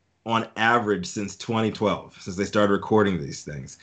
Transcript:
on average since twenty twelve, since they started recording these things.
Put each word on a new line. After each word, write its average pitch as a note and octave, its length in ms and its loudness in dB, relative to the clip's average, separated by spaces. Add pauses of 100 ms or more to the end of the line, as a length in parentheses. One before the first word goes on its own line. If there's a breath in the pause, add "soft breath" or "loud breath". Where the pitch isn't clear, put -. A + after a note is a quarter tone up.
(260)
on A2+ 300 0
average G#2+ 500 2
since G2+ 300 -8
twenty A2+ 360 -2
twelve, G2 500 -2
since F2+ 160 -10
they G2+ 80 -2
started G#2 260 4
recording G2+ 500 2
these - 220 -10
things. D2 400 -12